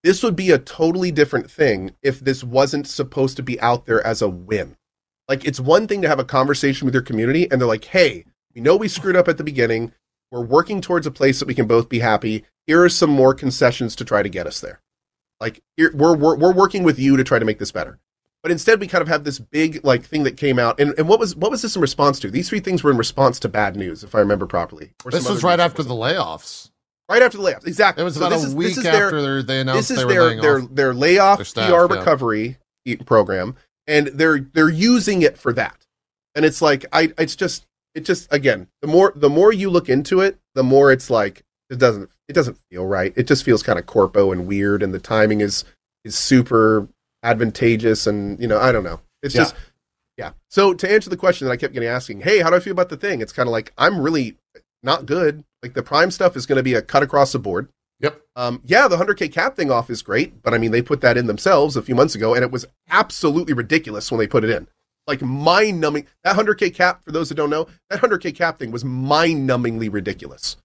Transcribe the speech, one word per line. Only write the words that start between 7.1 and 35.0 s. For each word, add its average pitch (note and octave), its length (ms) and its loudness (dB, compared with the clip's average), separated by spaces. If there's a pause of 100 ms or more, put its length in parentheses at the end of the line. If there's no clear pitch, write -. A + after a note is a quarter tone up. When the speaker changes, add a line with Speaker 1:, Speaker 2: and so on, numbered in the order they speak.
Speaker 1:
and C3 100 0
they're B2 80 2
like, A2 180 -2
"Hey, C3 400 0 (280)
we A#2 80 -14
know D#3 140 6
we G#3+ 140 -2
screwed F#3 260 -4
up F3 120 4
at D3+ 100 -2
the D3+ 60 -8
beginning. A#2 480 -2 (380)
We're B2 160 -10
working E3+ 360 0
towards E3 260 -2
a C3+ 40 -6
place C3+ 280 0
that - 80 -6
we C3 80 -4
can A#2+ 120 0
both A#2 220 2
be A#2+ 100 -2
happy. A2 440 -2 (240)
Here E3 160 6
are F3 60 6
some E3+ 220 2
more C3 220 6
concessions B2+ 640 -2
to A2 100 -10
try G#2 160 0
to G2 80 -2
get F2 160 -8
us - 160 -10
there. - 200 -18 (580)
Like, A2+ 240 -10 (140)
here, D#3+ 180 2
we're, D#3+ 200 4
we're, D3+ 220 2
we're F3 160 4
working F#3 300 2
with C#3+ 160 2
you C3+ 180 4
to C3 60 2
try B2+ 160 0
to A2+ 60 0
make G#2+ 140 -2
this G2+ 120 -8
better." - 260 -10 (440)
But E3 100 -4
instead, G3+ 300 2
we F#3+ 60 -8
kind F3 140 0
of D3+ 60 -2
have D3+ 160 -2
this C#3+ 160 -8
big, D#3 460 -4
like, E3 180 2
thing D3+ 200 -4
that B2 120 -2
came C3+ 240 0
out. A#2+ 180 0
And, C#3+ 200 0
and D#3+ 100 0
what G#3+ 100 6
was, G#3 160 -2
what F#3 160 -4
was D4 120 -4
this G#3 160 -6
in F3 40 0
response C#3 380 0
to? C3 100 -8
These E3+ 200 -6
three G#3 100 -4
things F#3 240 -4
were D3 80 4
in B2 60 2
response A#2+ 420 0
to A#2 80 -6
bad G2+ 300 -2
news, F2 260 -10
if - 120 -16
I G#2+ 40 2
remember G2+ 280 0
properly. E2 440 -8 (140)
Or B2+ 60 -8
Speaker 2:
This B2+ 120 -2
Speaker 1:
some B2 120 -2
Speaker 2:
was A#2+ 100 -6
Speaker 1:
other - 20 4
Speaker 2:
right F3 120 4
Speaker 1:
news F3 80 4
Speaker 2:
after D#3+ 160 -6
Speaker 1:
that B2+ 40 -6
Speaker 2:
the B2 80 -6
Speaker 1:
was A#2 180 -2
Speaker 2:
layoffs. E2+ 560 -8 (400)
Speaker 1:
Right A#3 120 4
after A#3 160 2
the G3 80 -6
layoffs, D3+ 200 -2
exactly. F3+ 360 0
Speaker 2:
It - 20 -2
was E3 120 -4
Speaker 1:
So D3 40 -8
Speaker 2:
about F3 120 0
Speaker 1:
this E3 120 0
Speaker 2:
a C#3 40 -4
Speaker 1:
is, C3+ 80 -6
Speaker 2:
week F3 140 0
Speaker 1:
this F3+ 100 -4
is A#3 40 -4
their, G3+ 220 4
Speaker 2:
after C#3 380 -2
they C3 180 -2
announced C3 260 -2
Speaker 1:
this - 40 -4
is - 80 -2
Speaker 2:
they B2+ 60 0
were B2 80 0
Speaker 1:
their, - 120 4
Speaker 2:
laying A2 160 0
Speaker 1:
their, C#3+ 180 4
Speaker 2:
off B2+ 120 -8
Speaker 1:
their C3+ 220 0
layoff F#3+ 440 4
Speaker 2:
their G3+ 80 -8
staff, A2+ 240 -2
Speaker 1:
P F3 40 6
R F3 160 6
Speaker 2:
yeah. F3+ 100 -2
Speaker 1:
recovery B2 580 -2 (260)
e-, B2 140 -6
program, G2 580 0 (320)
and D3 200 2
they're, D3 320 0
they're D#3 300 2
using G3 520 2